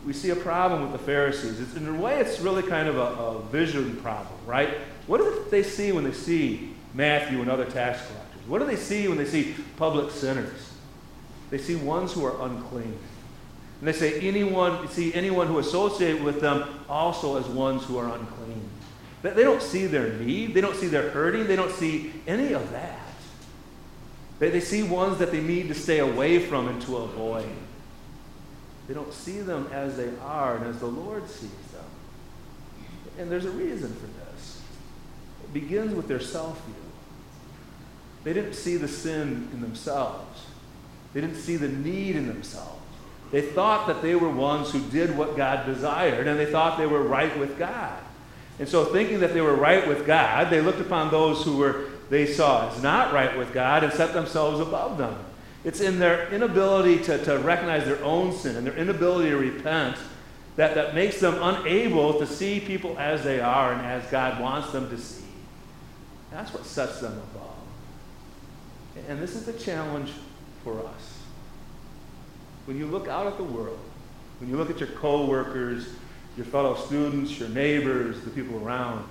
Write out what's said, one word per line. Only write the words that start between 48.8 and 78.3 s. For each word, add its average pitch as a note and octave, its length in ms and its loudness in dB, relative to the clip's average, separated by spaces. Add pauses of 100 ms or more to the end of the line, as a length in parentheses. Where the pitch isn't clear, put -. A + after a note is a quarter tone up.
thinking G3+ 360 4
that E3+ 140 4
they E3+ 60 4
were D3+ 160 6
right D#3+ 320 8
with C#3+ 180 2
God, C3+ 440 6
they D#3+ 100 8
looked E3+ 200 2
upon E3 300 2
those D#3 340 4
who D3 120 2
were, C#3 300 4 (240)
they D3 160 6
saw C#3+ 440 6
as A#2 120 -4
not E3+ 300 6
right C3 240 6
with B2 160 -2
God C3 300 6
and D3 100 2
set E3 200 4
themselves D#3 480 2
above E3 380 0
them. B2+ 180 -2 (480)
It's E3 160 -4
in F#3+ 180 2
their F3 340 4
inability F#3+ 720 6
to, C#3+ 200 2
to C#3+ 140 4
recognize D#3+ 480 2
their C#3 180 0
own F3 280 4
sin B2+ 240 -2
and A#2+ 100 -2
their C#3 100 -2
inability F3 540 4
to C#3+ 60 4
repent C3+ 600 0 (600)
that, D#3 180 6
that D3 200 2
makes G3 240 4
them F3 220 4
unable F3 800 4
to D3 60 2
see F#3+ 340 0
people F#3 380 -4
as D3 260 0
they C3+ 160 2
are B2 320 4
and B2 120 -2
as B2 260 -4
God B2+ 300 2
wants C3+ 300 -2
them C3 200 -4
to A#2 80 -8
see. - 260 -12 (1080)
That's E3+ 220 -10
what - 140 -10
sets - 340 -4
them A2+ 120 -6
above. G#2 360 -12 (1600)
And D3 140 -6
this F3+ 120 -6
is A3 120 -8
the A#3 80 -6
challenge D3+ 560 -4 (540)
for A2 160 -6
us. - 400 -12 (1500)
When C3+ 100 -6
you D3+ 100 -4
look F3 220 -4
out F3+ 180 -2
at G3 120 -4
the G3 60 -4
world, A2+ 340 -6 (600)
when B2 120 -8
you C3 60 0
look D#3 120 0
at D#3+ 120 -4
your C#3+ 100 -4
co-workers, C3 960 0 (480)
your B2 100 -8
fellow C#3 280 2
students, C#3+ 640 0
your A#2 100 -4
neighbors, B2+ 720 2
the A#2 100 -8